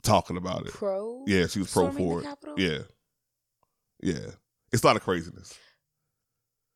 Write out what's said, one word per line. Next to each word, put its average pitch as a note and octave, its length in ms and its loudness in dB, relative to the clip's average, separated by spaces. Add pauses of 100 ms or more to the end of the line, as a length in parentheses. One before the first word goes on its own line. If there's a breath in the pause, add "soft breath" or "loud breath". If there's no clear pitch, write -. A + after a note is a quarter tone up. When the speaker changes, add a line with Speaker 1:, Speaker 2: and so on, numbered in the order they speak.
Speaker 1:
talking F#2 340 2
about F2+ 300 -6
it. - 60 -12
Speaker 2:
pro G#3+ 540 -6
Speaker 1:
Yeah, F#2 200 4
she - 140 -4
was F2 120 -4
pro F2 180 4
Speaker 2:
storming F#2 140 -4
the E2+ 100 0
Speaker 1:
for E2+ 60 -4
it. - 40 -8
Speaker 2:
Capitol? - 340 -14
Speaker 1:
Yeah. E2 200 0 (1200)
Yeah. A1+ 300 -4 (420)
It's A#2+ 100 2
a E3 40 6
lot B2+ 100 8
of G#2 60 -2
craziness. F2 520 -4 (1200 soft breath)